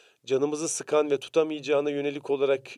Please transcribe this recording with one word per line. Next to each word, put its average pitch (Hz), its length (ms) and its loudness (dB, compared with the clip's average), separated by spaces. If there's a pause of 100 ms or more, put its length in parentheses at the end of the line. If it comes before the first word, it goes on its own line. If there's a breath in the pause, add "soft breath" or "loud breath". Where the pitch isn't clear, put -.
(260 loud breath)
canımızı 147 420 0
sıkan 151 420 0
ve 139 80 2
tutamayacağına 147 720 0
yönelik 143 400 -4
olarak 135 300 2 (180)